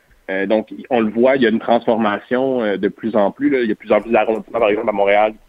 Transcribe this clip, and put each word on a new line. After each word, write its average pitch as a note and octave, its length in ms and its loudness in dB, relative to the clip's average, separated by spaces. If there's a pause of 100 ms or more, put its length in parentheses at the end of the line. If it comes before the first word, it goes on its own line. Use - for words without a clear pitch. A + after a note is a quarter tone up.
(280)
Euh, F#2+ 180 -4
donc, G#2+ 280 -2 (160)
on A#2+ 100 2
le A2 100 0
voit, B2 260 2
il C3+ 60 0
y A#2 40 4
a G#2+ 40 4
une A2 100 -2
transformation, A#2 1040 0
euh, G#2 140 -2
de G2 120 -2
plus A2 260 -6
en G2+ 160 2
plus, C#3 180 -4
là. C3+ 120 0
Il A#2+ 80 0
y - 20 -2
a G2+ 40 -2
de - 40 -8
plus G#2+ 140 -4
en G#2 80 4
plus A2 100 -12
d'arrondissements, A2 480 -2
par A2+ 100 2
exemple, G#2 200 0
à G#2+ 40 -2
Montréal, G2+ 420 2 (140)